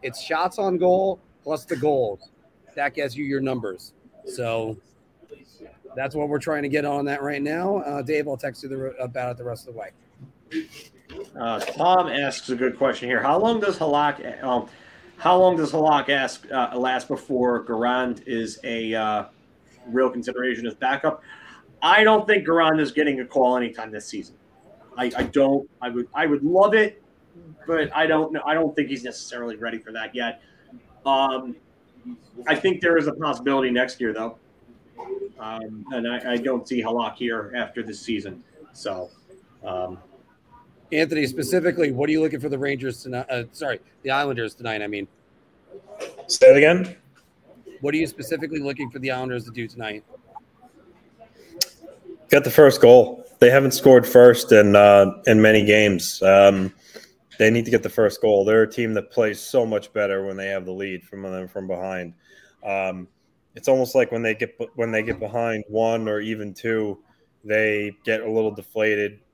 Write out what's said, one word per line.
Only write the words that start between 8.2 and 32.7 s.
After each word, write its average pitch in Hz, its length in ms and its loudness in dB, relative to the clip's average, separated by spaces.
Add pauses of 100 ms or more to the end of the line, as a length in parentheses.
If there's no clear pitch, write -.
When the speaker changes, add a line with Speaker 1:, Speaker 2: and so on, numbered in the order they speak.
Speaker 1:
I'll 139 80 -6
text 127 280 -12
you 135 60 -14
the 135 80 -8
re-, 131 220 -8
about 123 320 -8
it 120 60 -12
the 120 60 -16
rest 117 240 -12
of 123 60 -20
the 113 60 -16
way. 98 120 -14 (1500)
Speaker 2:
Uh, 117 200 -6
Tom 170 480 0
asks 135 420 -6
a 127 60 -4
good 123 220 -4
question 123 320 -2
here. 120 120 0
How 151 160 0
long 226 220 0
does 202 180 -4
Halak, 143 680 -4
um, 123 240 -4 (500)
how 180 200 2
long 185 180 4
does 151 160 -2
Halak 151 380 0
ask, 135 420 -2
uh, 123 260 -4
last 127 300 -4
before 123 580 -2
Garand 120 600 -4
is 113 380 -8
a, 113 300 -6
uh, 107 320 -4 (640)
real 123 220 0
consideration 120 580 -8
as 107 80 -10
backup? 135 480 -4 (580)
I 196 220 4
don't 214 240 4
think 196 200 0
Garand 160 320 2
is 143 120 -2
getting 143 300 -2
a 120 40 -8
call 127 320 0
anytime 113 340 -8
this 107 140 -14
season. - 300 -16 (640)
I, 123 180 -4
I 123 80 -4
don't. 139 440 0 (140)
I 123 80 -8
would, 120 240 -8
I 156 140 -2
would 143 160 0
love 190 300 4
it, 214 280 0 (640)
but 160 300 -4
I 156 100 0
don't 156 280 0
know. 147 120 -6
I 147 80 -2
don't 160 220 -2
think 139 140 -4
he's 123 140 -10
necessarily 120 520 -12
ready 113 240 -10
for 110 140 -20
that 110 200 -12
yet. 120 280 -8 (640)
Um, 135 500 -2 (920)
I 151 80 2
think 185 260 -2